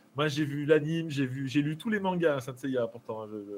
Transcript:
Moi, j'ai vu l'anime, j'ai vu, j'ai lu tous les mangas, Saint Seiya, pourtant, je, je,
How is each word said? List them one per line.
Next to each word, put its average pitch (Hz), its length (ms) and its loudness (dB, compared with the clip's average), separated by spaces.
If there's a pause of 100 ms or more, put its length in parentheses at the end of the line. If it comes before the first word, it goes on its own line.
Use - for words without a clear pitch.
(160)
Moi, 147 120 2
j'ai 147 160 0
vu 143 220 -4
l'anime, 156 440 4
j'ai 139 160 0
vu, 131 220 -4
j'ai 143 140 4
lu 156 160 -2
tous 226 120 -6
les 214 120 2
mangas, 170 400 2
Saint 127 160 -4
Seiya, 127 300 2
pourtant, 113 380 -8
je, 107 120 -8
je, 101 200 -8